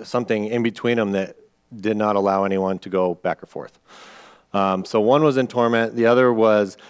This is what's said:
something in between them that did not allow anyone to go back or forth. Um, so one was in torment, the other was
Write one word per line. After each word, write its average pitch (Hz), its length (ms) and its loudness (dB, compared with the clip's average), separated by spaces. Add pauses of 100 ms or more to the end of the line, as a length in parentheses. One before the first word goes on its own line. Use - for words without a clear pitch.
something 110 440 -4
in 117 180 -2
between 117 320 -2
them 104 160 -2
that 95 240 -4 (380)
did 107 220 -4
not 107 200 0
allow 98 280 2
anyone 95 360 -2
to - 80 -16
go 90 260 -2
back - 260 -6
or - 60 -18
forth. - 320 -16 (720)
Um, 95 340 0
so 113 140 0
one 131 220 4
was 143 140 2
in 127 120 0
torment, 117 480 0
the 117 100 2
other 123 260 4
was 107 460 2 (120)